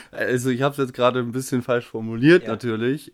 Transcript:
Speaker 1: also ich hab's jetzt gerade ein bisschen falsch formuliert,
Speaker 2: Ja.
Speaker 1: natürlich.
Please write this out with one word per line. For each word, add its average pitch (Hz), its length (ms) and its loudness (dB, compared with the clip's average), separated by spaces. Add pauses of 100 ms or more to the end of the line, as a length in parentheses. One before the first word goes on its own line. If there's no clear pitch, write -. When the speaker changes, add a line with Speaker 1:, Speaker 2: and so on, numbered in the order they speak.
(120)
Speaker 1:
also 123 380 -2
ich 123 120 0
hab's 143 160 0
jetzt 127 160 -4
gerade 123 260 2
ein 120 120 -4
bisschen 131 300 -2
falsch 120 260 -2
formuliert, 117 560 2
Speaker 2:
Ja. - 60 -8
Speaker 1:
natürlich. 117 640 -4